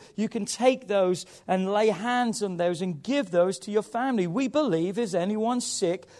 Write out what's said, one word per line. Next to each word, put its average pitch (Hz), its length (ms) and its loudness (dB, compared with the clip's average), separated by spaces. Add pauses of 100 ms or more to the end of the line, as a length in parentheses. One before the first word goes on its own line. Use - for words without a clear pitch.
(160)
you 214 120 -2
can 214 160 -4
take 254 420 2
those 185 380 2 (240)
and 190 240 0
lay 214 160 4
hands 226 540 0
on 185 160 -4
those 175 240 0
and 175 200 -4
give 262 280 -2
those 180 300 2
to - 100 -10
your 208 100 2
family. 233 460 -2
We 233 220 -2
believe, 190 500 0
is 208 160 -2
anyone 214 480 0
sick, - 440 -2 (140)